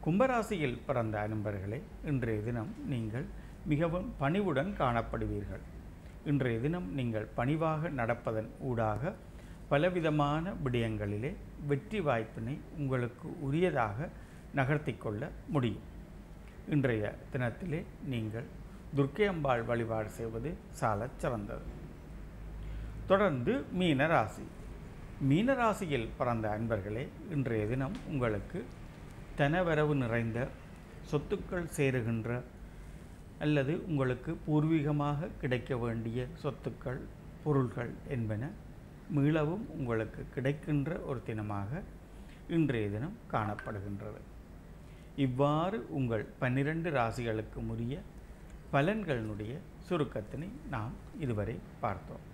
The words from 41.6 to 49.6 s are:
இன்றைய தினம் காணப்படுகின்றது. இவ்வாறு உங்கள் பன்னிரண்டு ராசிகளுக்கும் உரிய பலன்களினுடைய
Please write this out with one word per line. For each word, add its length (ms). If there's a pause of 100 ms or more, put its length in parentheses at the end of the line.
இன்றைய 400
தினம் 280 (140)
காணப்படுகின்றது. 880 (920)
இவ்வாறு 760
உங்கள் 360 (140)
பன்னிரண்டு 500
ராசிகளுக்கும் 800
உரிய 300 (720)
பலன்களினுடைய 840 (320)